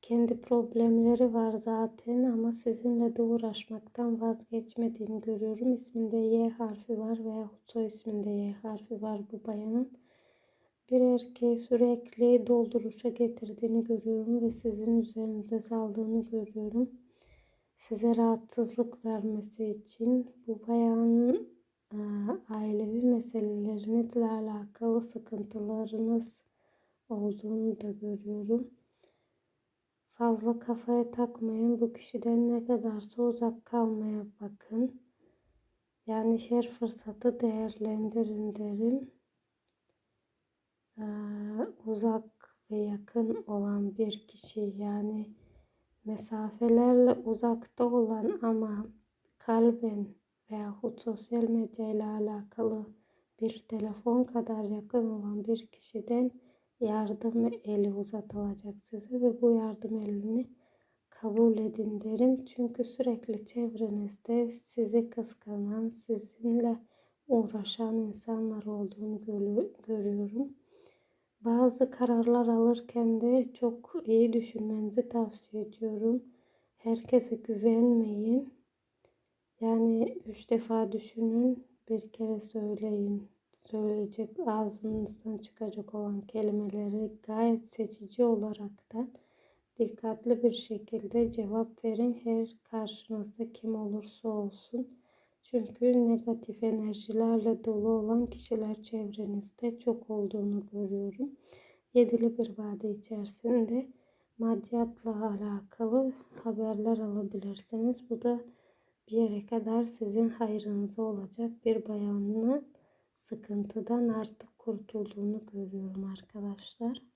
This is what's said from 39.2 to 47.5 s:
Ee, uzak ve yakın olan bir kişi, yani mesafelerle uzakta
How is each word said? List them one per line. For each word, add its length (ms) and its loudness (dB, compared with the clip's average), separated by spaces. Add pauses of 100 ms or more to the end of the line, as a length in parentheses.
Ee, 60 -8 (840)
uzak 720 -2 (140)
ve 60 -2
yakın 680 -2
olan 500 -2
bir 300 -2
kişi, 500 -8
yani 520 -4 (760)
mesafelerle 1080 4
uzakta 720 0